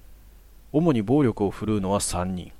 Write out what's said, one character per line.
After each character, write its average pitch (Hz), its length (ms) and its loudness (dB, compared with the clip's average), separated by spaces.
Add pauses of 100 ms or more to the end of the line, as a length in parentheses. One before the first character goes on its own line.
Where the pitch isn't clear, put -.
(720)
主 156 220 4
に 113 80 2
暴 135 220 2
力 104 220 0
を 92 60 0
振 - 160 -10
る 107 100 0
う 101 40 -4
の 95 100 -2
は 101 80 2
三 92 360 -4
人。 85 240 -10